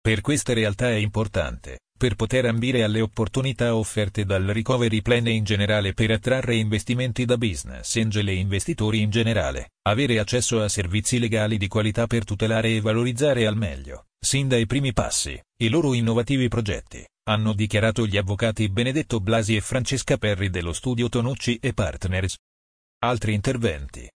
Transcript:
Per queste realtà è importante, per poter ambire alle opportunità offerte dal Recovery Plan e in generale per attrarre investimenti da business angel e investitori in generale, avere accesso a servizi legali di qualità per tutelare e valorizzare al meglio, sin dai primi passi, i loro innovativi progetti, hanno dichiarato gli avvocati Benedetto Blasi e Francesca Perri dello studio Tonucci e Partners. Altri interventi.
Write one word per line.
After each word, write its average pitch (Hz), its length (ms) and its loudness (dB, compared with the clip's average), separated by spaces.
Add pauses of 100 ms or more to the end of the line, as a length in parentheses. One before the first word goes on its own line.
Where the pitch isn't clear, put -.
Per 110 220 0
queste 135 320 0
realtà 110 360 0
è 113 60 2
importante, 98 840 -2 (160)
per 123 180 2
poter 120 320 0
ambire 117 380 2
alle 107 160 2
opportunità 117 760 0
offerte 104 500 -2
dal 95 200 2
Recovery 110 560 0
Plan 120 260 2
e 117 40 2
in 110 140 2
generale 101 500 0
per 110 160 2
attrarre 120 460 0
investimenti 113 680 0
da 120 140 2
business 78 580 -4
angel 107 320 2
e 95 60 0
investitori 107 680 0
in 107 80 2
generale, 98 640 0 (100)
avere 117 360 2
accesso 113 440 0
a 104 60 0
servizi 101 500 0
legali 110 380 0
di 98 120 -2
qualità 107 380 0
per 117 180 0
tutelare 110 520 0
e 110 60 0
valorizzare 120 640 2
al 107 100 0
meglio, 69 520 -8 (100)
sin 135 280 0
dai 120 200 4
primi 131 260 0
passi, - 480 -4 (220)
i 110 60 2
loro 143 260 2
innovativi 120 540 2
progetti, 107 540 -4 (240)
hanno 110 280 2
dichiarato 110 520 2
gli 98 120 0
avvocati 104 500 0
Benedetto 120 520 0
Blasi 110 360 2
e 101 60 0
Francesca 131 560 -2
Perri 101 320 0
dello 85 240 -4
studio 120 340 -2
Tonucci 120 480 -2
e 123 160 -4
Partners. 92 640 -2 (640)
Altri 117 340 0
interventi. 98 720 -2 (100)